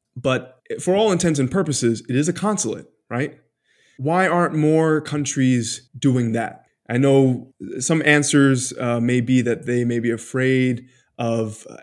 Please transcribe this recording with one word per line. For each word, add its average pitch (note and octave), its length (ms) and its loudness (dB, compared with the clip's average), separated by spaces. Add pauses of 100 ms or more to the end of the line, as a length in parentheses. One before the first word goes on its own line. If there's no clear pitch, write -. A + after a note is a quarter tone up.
(160)
But B2+ 440 -4 (200)
for F#3 160 0
all G#3+ 160 2
intents E3+ 260 0
and C3 100 0
purposes, B2 600 -2
it B2 80 -2
is D3+ 120 0
a F3 40 -4
consulate, F#3 560 -4 (200)
right? B2+ 300 -6 (580)
Why E3 300 0
aren't E3+ 300 0
more D#3 460 4
countries C3 920 -2
doing B2 360 0
that? A2+ 320 -6 (240)
I A#2 80 -2
know C3+ 580 2 (240)
some D#3 260 0
answers, C#3 680 4
uh, A#2+ 260 -4
may B2 220 2
be B2+ 220 2
that A#2 240 -2
they B2 180 0
may A#2+ 160 -2
be A#2 100 -2
afraid B2+ 760 -2 (300)
of A2+ 480 -6 (180)